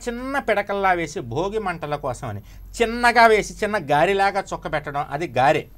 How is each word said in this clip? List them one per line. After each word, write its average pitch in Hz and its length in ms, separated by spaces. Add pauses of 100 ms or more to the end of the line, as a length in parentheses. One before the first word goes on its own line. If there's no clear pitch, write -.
చిన్న 254 300
పిడకల్లా 202 540
వేసి 170 280
భోగి 165 380
మంటల 170 380
కోసమని 123 440 (420)
చిన్నగా 233 440
వేసి 208 380
చిన్న 208 140 (120)
గారిలాగా 190 640
చుక్క 165 200
పెట్టడం, 147 380
అది 151 180
గారె. 131 360 (140)